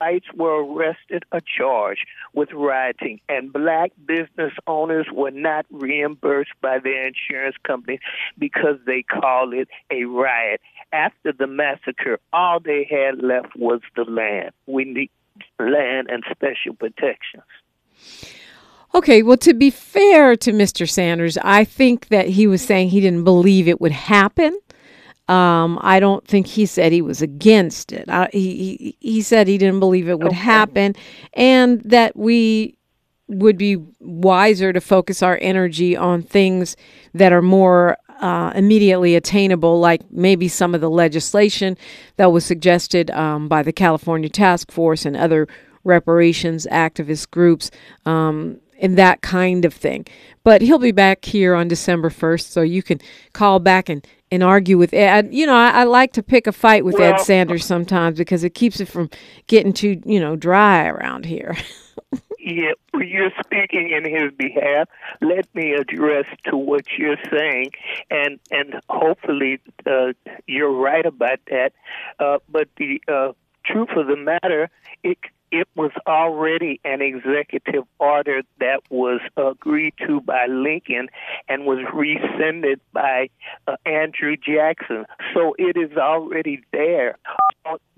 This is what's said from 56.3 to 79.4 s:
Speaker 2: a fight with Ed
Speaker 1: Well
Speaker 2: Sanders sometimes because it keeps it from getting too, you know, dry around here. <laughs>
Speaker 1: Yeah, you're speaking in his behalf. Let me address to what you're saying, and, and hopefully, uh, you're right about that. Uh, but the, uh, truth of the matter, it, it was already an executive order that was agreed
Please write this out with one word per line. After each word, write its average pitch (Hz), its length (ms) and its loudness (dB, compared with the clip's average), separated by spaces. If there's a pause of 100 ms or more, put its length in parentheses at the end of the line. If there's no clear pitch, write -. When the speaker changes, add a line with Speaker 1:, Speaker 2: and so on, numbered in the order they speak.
Speaker 2:
a 208 60 0
fight 214 320 4
with 180 160 0
Ed 175 140 6
Speaker 1:
Well 190 100 2
Speaker 2:
Sanders 175 400 2
sometimes 170 540 -2
because 170 260 -2
it 175 100 -4
keeps 233 240 -2
it 190 80 -6
from 170 240 -8 (380)
getting 208 240 4
too, 202 340 -2
you 208 140 0
know, 156 160 -2
dry 180 500 4
around 65 400 -8
here. 170 340 -10
<laughs> - 60 -12 (760)
Speaker 1:
Yeah, 165 320 -4 (220)
you're 196 380 -4 (120)
speaking 190 460 -4
in 156 200 -4
his 151 220 -4
behalf. 143 560 -2 (320)
Let 180 340 -4
me 156 200 -4
address 143 500 -2 (220)
to 147 100 -4
what 139 280 -4 (120)
you're 147 220 -6 (120)
saying, 139 420 -4 (380)
and, 143 300 -6 (100)
and 143 380 -6
hopefully, 139 720 -4 (240)
uh, 127 300 -2 (320)
you're 139 260 -4
right 139 320 -2
about 131 360 -4 (100)
that. 131 240 -4 (440)
Uh, 143 200 -2 (100)
but 151 200 -4 (100)
the, 143 280 -8
uh, 135 260 -4 (340)
truth 226 240 -6
of 156 160 -4
the 143 100 -2
matter, 160 540 -4 (320)
it, 180 160 -4 (320)
it 165 240 -4
was 156 160 -6 (160)
already 160 800 -4
an 139 180 -6
executive 135 800 -6 (140)
order 143 420 -2 (200)
that 131 280 -2
was 123 320 -4 (160)
agreed 151 580 -4 (120)